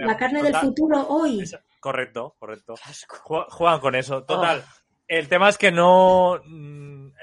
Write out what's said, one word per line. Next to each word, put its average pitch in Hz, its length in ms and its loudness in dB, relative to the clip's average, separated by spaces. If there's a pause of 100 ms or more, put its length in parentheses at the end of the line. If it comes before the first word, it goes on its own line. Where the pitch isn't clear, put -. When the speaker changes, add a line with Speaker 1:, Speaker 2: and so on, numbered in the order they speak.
Speaker 1:
la 220 100 -2
carne 254 260 -2
del 294 100 0
Speaker 2:
total, 294 160 0
Speaker 1:
futuro 302 400 0
hoy. 285 320 -2
Speaker 2:
esa, 170 220 -14 (180)
correcto, 127 580 -8
correcto. 110 360 -16
Speaker 3:
Qué 135 160 -20
asco. - 340 -20
Speaker 2:
Ju-, 160 260 -6
juegan 170 300 0
con 131 160 0
eso. 131 280 -4
Total, 165 400 -2
Speaker 3:
Oh. - 80 -20 (360)
Speaker 2:
el 165 200 -2
tema 180 200 4
es 202 100 2
que 196 140 2
no, 180 720 4
mm, 147 640 -20 (140)